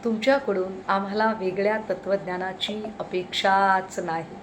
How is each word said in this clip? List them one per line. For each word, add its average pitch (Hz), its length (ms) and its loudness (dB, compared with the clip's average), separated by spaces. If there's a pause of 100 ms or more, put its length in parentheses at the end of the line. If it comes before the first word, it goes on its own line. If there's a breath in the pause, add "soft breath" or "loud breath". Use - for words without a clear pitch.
तुमच्याकडून 214 840 0
आम्हाला 202 500 2
वेगळ्या 196 400 0 (120)
तत्त्वज्ञानाची 185 920 -2 (180)
अपेक्षाच 190 1000 2
नाही. 170 440 -4